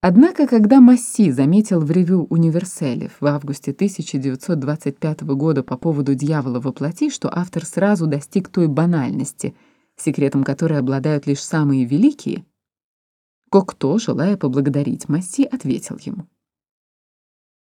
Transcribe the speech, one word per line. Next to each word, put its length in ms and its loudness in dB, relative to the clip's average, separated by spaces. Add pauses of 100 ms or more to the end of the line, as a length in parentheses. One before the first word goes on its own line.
Однако, 480 4
когда 320 6
Масси 500 6
заметил 500 2
в 120 -2
ревю 320 2
Универселе 840 -2 (120)
в 40 -8
августе 480 -4
тысяча 460 -4
девятьсот 400 -4
двадцать 400 -6
пятого 360 -4
года 280 0
по 160 -8
поводу 380 0
«Дьявола 420 -2
во 140 -4
плоти», 360 -4
что 240 -6
автор 320 -6
сразу 440 0
достиг 400 -4
той 180 0
банальности, 880 -2 (400)
секретом 480 -2
которой 380 0
обладают 480 -2
лишь 160 -2
самые 400 2
великие, 600 0 (1040)
Кокто, 500 0
желая 380 -2
поблагодарить 720 -2
Масси, 360 -2
ответил 560 -6
ему: 260 -12 (1500)